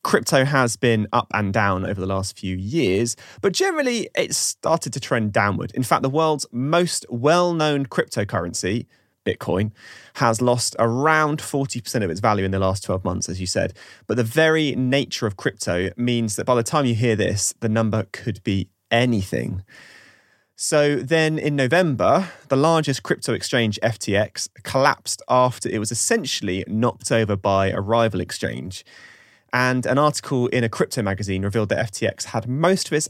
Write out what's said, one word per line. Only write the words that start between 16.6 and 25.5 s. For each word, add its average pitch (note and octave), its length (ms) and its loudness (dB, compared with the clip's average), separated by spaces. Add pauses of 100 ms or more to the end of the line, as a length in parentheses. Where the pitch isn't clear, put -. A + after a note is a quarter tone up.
time D3 220 0
you A#2+ 100 2
hear A2+ 200 2
this, G2+ 440 -2
the A#2 100 -2
number A2 420 0
could - 320 -8
be G2 240 -2 (220)
anything. G2+ 760 0 (920)
So D3 420 2
then D#3 420 0
in D3 160 0
November, C#3 720 2 (200)
the C3+ 60 2
largest D3+ 480 2
crypto - 300 -2
exchange, A2 480 0
F A2+ 160 0
T - 200 -2
X, - 320 -2 (140)
collapsed - 640 0
after B2+ 400 2